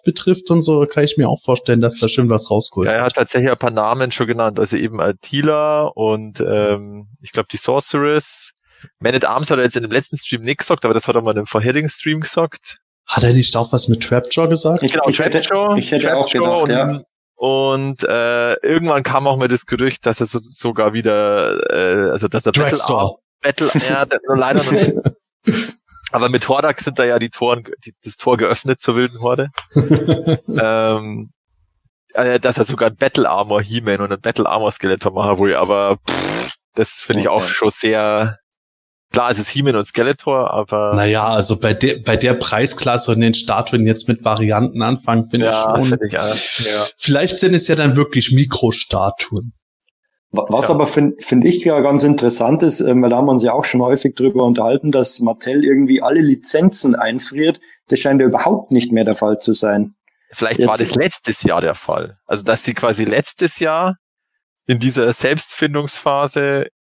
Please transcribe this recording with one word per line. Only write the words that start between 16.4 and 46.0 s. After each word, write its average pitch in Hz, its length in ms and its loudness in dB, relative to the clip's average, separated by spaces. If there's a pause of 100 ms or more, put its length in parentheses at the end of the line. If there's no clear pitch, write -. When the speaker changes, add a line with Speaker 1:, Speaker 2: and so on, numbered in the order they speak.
Speaker 3:
gedacht, 131 240 0
Speaker 2:
und, 147 60 -4
Speaker 3:
ja. 143 80 -10 (340)
Speaker 2:
und, 135 680 -2
äh, 120 480 0 (140)
irgendwann 156 360 0
kam 135 240 -2
auch 135 120 2
mal 127 100 0
das 123 160 -2
Gerücht, 127 400 -4
dass 113 160 0
er 120 60 0
so, 120 160 -4
sogar 110 500 -2
wieder, 104 680 0 (120)
äh, 92 400 0
also 104 180 -2
dass 110 160 -4
er 110 80 0
Battle 143 180 0
Speaker 1:
Dragstore. 135 300 -2
Speaker 2:
Arm-, 98 140 -2 (260)
Battle, 143 300 -2 (180)
ja, 135 160 -2
der, - 140 -2 (180)
leider 131 260 2
noch 139 100 -2
nicht. 202 200 2 (540)
Speaker 1:
<laughs> - 320 -2 (340)
Speaker 2:
Aber 123 160 0
mit 123 200 0
Hordak 143 320 0
sind 135 180 -4
da 131 60 2
ja 120 140 2
die 113 120 -4
Toren, 120 340 -4 (200)
die, - 100 -20 (100)
das 104 140 -14
Tor 127 180 2
geöffnet 113 440 0
zur 117 160 0
wilden 120 260 -2
Horde. 127 260 -2 (260)
Speaker 1:
<laughs> 151 720 2
Speaker 2:
Ähm, 110 840 -2 (840)
äh, 123 260 2
dass 127 180 0
er 110 60 2
sogar 117 260 0
ein 110 60 -6
Battle 131 320 2
Armor 104 340 0
He-Man 104 380 -2
und 101 120 -4
ein 98 80 -6
Battle 110 280 -2
Armor 104 220 0
Skeletor 95 420 -2
machen 98 320 0
will, 95 100 2
aber 101 440 2 (100)
pff, - 460 -6 (200)
das - 280 -2
finde 110 180 -2
ich 123 80 0
auch 196 140 0
Speaker 3:
Okay. 180 100 -6
Speaker 2:
schon 107 180 0
sehr, 107 640 0 (760)
klar, 123 180 2
es 113 80 -2
ist 104 120 -4
He-Man 139 260 0
und 104 80 0
Skeletor, 131 680 0
aber 104 420 0
Speaker 1:
Naja, 104 340 2
also 107 320 0
bei 107 140 2
der, 123 300 0
bei 110 120 2
der 123 180 2
Preisklasse 120 800 -2
und 110 80 2
den 113 140 4
Statuen 113 520 0
jetzt 110 220 0
mit 117 160 0
Varianten 110 580 0
anfangen, 113 480 0
finde 120 160 2
Speaker 2:
Ja, 110 300 0
Speaker 1:
ich 135 40 2
schon. 131 80 2 (100)
Speaker 2:
finde 107 100 -4